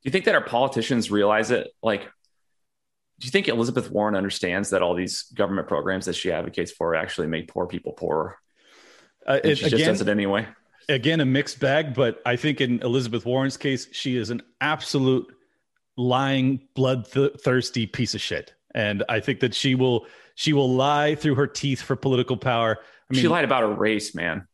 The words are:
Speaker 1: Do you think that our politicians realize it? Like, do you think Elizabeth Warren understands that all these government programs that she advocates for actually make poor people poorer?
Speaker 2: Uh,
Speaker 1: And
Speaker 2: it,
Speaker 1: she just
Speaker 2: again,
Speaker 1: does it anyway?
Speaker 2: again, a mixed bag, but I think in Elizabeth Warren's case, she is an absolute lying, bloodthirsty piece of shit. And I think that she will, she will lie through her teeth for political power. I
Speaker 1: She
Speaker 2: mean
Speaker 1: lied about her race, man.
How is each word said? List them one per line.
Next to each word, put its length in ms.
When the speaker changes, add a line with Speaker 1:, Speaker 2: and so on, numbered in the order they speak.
Speaker 1:
Do 60
you 40
think 140
that 100
our 80
politicians 680
realize 400
it? 160
Like, 200
do 60
you 60
think 180
Elizabeth 420
Warren 240
understands 540
that 120
all 140
these 280
government 340
programs 380
that 100
she 160
advocates 400
for 240
actually 320
make 220
poor 180
people 240
poorer? 460
Speaker 2:
Uh, 160
Speaker 1:
And 80
Speaker 2:
it, 60
Speaker 1:
she 80
just 100
Speaker 2:
again, 140
Speaker 1:
does 120
it 60
anyway? 400
Speaker 2:
again, 320
a 60
mixed 340
bag, 340
but 320
I 120
think 240
in 200
Elizabeth 440
Warren's 320
case, 340
she 240
is 140
an 120
absolute 680
lying, 640
bloodthirsty 1120
piece 280
of 60
shit. 320
And 360
I 100
think 220
that 120
she 220
will, 320
she 180
will 200
lie 420
through 200
her 120
teeth 340
for 160
political 400
power. 420
I 40
Speaker 1:
She 80
Speaker 2:
mean 80
Speaker 1:
lied 120
about 200
her 100
race, 420
man. 380